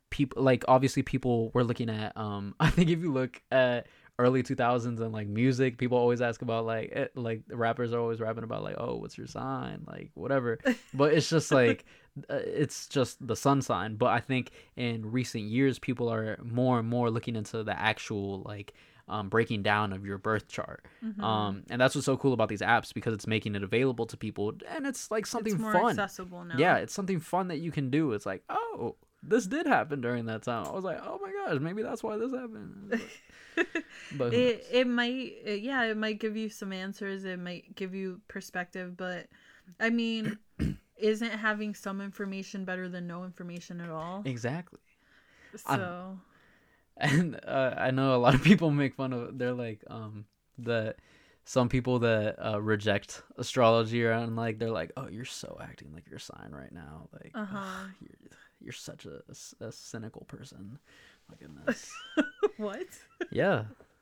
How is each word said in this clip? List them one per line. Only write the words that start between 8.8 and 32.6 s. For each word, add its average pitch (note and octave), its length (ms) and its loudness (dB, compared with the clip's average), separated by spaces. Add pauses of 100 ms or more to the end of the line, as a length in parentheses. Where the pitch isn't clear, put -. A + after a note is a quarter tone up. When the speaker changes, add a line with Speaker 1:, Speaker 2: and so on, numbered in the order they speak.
Speaker 1:
what's - 220 -8
your - 100 -10
sign?" B2+ 600 -6
Like, G1+ 260 -12
whatever. A#2+ 500 0
Speaker 2:
<laughs> - 300 0
Speaker 1:
But C#3+ 200 6
it's D3+ 160 4
just, D#3+ 220 2
like, B2 320 6 (460)
uh, C#3 60 -2 (100)
it's - 420 -2
just C3 380 0
the A2+ 100 0
sun C#3 280 4
sign. G#2+ 320 -2
But A2+ 160 4
I A#2 80 4
think B2+ 320 -2 (240)
in A2+ 360 -4
recent A#2 340 -2
years, B2 340 2
people B2 340 -2
are A2 300 -2
more B2 340 2
and A2+ 100 0
more A#2+ 220 2
looking A#2 260 -2
into A2 280 -4
the G2+ 140 -4
actual, G2 680 -2
like, G#2 300 -12 (320)
um, G2+ 220 -4
breaking A2 340 4
down G#2 280 4
of G2 140 -6
your G2 140 -6
birth A2 280 0
chart. - 380 -10 (180)
Speaker 2:
Mm-hmm. G#3 200 -6
Speaker 1:
Um, G#2 480 0
and A#2+ 100 0
that's C3 140 6
what's C#3 100 -2
so C3+ 100 4
cool C3+ 180 2
about A2 160 4
these G#2 120 -4
apps, G#2+ 320 4
because A2 220 -2
it's G2+ 100 -8
making G#2+ 300 0
it G2+ 80 -4
available A#2 420 2
to - 100 -8
people, G#2+ 380 -4 (160)
and C#4 160 -6
it's, C4+ 240 -6
like, G#3+ 160 0
something A3 280 -2
Speaker 2:
It's F3+ 80 0
more G#3+ 120 0
Speaker 1:
fun. G#3+ 160 6
Speaker 2:
accessible F#3+ 560 -4
now. E3+ 140 -8
Speaker 1:
Yeah, D3+ 180 6
it's F#2+ 160 -4
something F#3+ 260 -2
fun F3+ 280 -2
that D#3+ 100 -4
you E3 140 -4
can C3+ 180 -2
do. D3 240 4
It's G2+ 140 -4
like, F#2+ 200 -6
"Oh, - 480 -4 (280)
this F#3+ 240 2
did D4+ 180 -2
happen C#3+ 360 2
during A#2+ 260 -2
that A2 160 -4
time." A2+ 240 -2
I - 40 -6
was F#3 120 -4
like, F#3 200 -4
"Oh F#4 160 -8
my G4 120 -8
gosh, F4+ 280 -2
maybe F3+ 220 -4
that's A#3+ 220 -6
why G#3+ 140 -4
this A#3+ 140 -4
happened." A3 760 -8